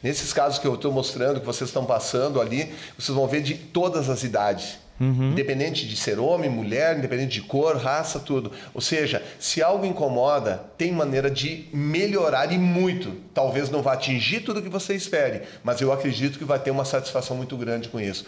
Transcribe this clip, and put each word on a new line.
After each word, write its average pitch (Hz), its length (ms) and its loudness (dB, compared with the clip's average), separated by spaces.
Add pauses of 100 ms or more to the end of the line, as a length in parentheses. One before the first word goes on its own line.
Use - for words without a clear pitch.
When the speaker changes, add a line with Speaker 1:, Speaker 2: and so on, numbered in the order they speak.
Speaker 1:
Nesses - 300 -2
casos 143 260 2
que - 80 -2
eu 127 100 0
tô 143 140 0
mostrando, 131 480 0
que 110 80 -8
vocês 120 220 -4
estão 127 160 -2
passando 123 560 2
ali, 123 320 -2 (260)
vocês - 160 -4
vão 135 140 2
ver 147 140 0
de 143 120 -2
todas 165 540 0
as 131 160 -2
idades. 104 540 0 (200)
Speaker 2:
Uhum. 131 340 2
Speaker 1:
Independente 139 540 0
de 110 80 -6
ser 104 240 0
homem, 156 300 2
mulher, 120 480 0
independente 131 380 -2
de 104 80 -4
cor, 147 340 2
raça, 143 420 -2
tudo. 131 320 -2 (220)
Ou - 80 -6
seja, 151 420 0 (160)
se - 240 0
algo 190 220 4
incomoda, 131 800 2 (160)
tem 170 120 0
maneira 139 400 2
de 156 400 -4
melhorar 156 800 2
e 180 60 2
muito. 180 560 2 (220)
Talvez 135 340 2
não 139 140 0
vá 135 100 4
atingir 131 480 0
tudo 208 220 -4
que 180 80 -8
você 190 240 -2
espere, 160 480 0 (200)
mas 120 200 0
eu 135 100 4
acredito 135 460 0
que 156 80 -8
vai 139 120 2
ter 135 120 -2
uma 135 160 0
satisfação 131 500 -2
muito 131 220 -6
grande 117 320 -4
com 117 100 -6
isso. 98 280 -4